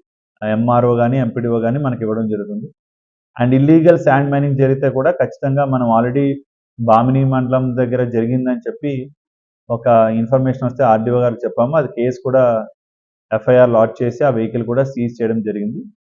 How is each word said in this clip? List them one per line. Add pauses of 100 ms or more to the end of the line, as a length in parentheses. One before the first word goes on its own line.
(420)
ఎంఆర్ఓ
కానీ,
ఎంపీడీఓ
కానీ
మనకి
ఇవ్వడం
జరుగుతుంది. (760)
And
ఇల్లీగల్
శాండ్
మైనింగ్
జరిగితే
కూడా
ఖచ్చితంగా
మనం
already (460)
బామిని
మండలం
దగ్గర
జరిగిందని
చెప్పి (600)
ఒక (260)
ఇన్ఫర్మేషన్
వస్తే
ఆర్డీఓ
గారికి
చెప్పాము.
అది
కేసు
కూడా (680)
ఎఫ్ఐఆర్
లాడ్జ్
చేసి
ఆ
వెహికల్
కూడా
సీజ్
చేయడం
జరిగింది. (180)